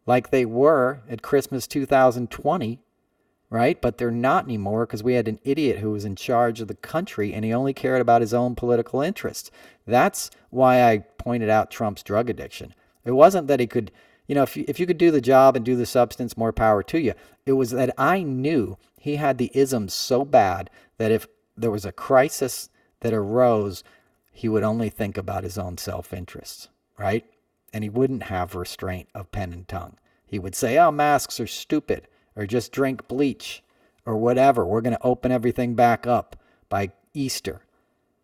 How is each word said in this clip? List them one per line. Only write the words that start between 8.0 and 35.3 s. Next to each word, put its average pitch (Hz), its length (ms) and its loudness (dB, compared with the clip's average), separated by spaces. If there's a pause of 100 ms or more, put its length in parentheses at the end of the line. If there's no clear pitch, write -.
his 110 120 -2
own 120 220 0
political 120 460 0
interests. - 500 -6 (340)
That's 131 460 0 (180)
why 127 320 6
I 113 180 6 (180)
pointed 120 320 -4
out 107 200 2
Trump's 104 320 -6
drug 113 280 -2
addiction. - 440 -10 (300)
It 120 80 -4
wasn't 156 360 8
that 139 120 2
he 120 80 0
could, 113 240 -4 (360)
you 143 80 -2
know, 139 80 4
if - 120 -4
you, 147 140 -6
if 143 100 -6
you 180 60 0
could 175 120 -2
do 170 140 4
the 147 80 2
job 131 380 6
and 113 80 -2
do 127 100 0
the 120 100 -2
substance, 120 520 0
more 113 160 -2
power 107 300 2
to - 160 -2
you. 117 160 -2 (300)
It 135 80 2
was 131 180 0
that 127 260 -2
I 175 260 2
knew 131 540 -2 (200)
he 147 200 -6
had 139 200 0
the 123 160 -4
isms 131 400 0
so 127 300 -2
bad 95 460 2 (300)
that 110 120 0
if 110 160 0 (300)
there 113 140 -2
was 101 120 -6
a 98 80 -10
crisis - 800 0 (320)
that 117 120 -2
arose, 107 720 0 (480)
he - 160 -8
would 107 160 0
only 110 260 -2
think 101 280 -8
about 95 260 -8
his 92 140 -10
own 90 220 -8
self-interests, - 880 -12 (260)
right? 104 300 -4 (480)
And 110 100 -6
he 107 60 -6
wouldn't 127 340 -2
have 90 300 -6
restraint 90 640 -10
of 98 160 -14
pen 92 200 -8
and 90 160 -16
tongue. - 300 -12 (300)
He 104 100 -8
would 95 160 -8
say, 127 240 0
"Oh, 165 140 6
masks 147 480 0
are 110 80 -6
stupid," - 600 -6 (280)
or 104 100 -6
"Just 110 260 -4
drink 135 360 -4
bleach," - 560 -4 (420)
or 110 100 -4
whatever. 120 480 4
"We're 104 180 0
gonna 117 200 -2
open 123 300 0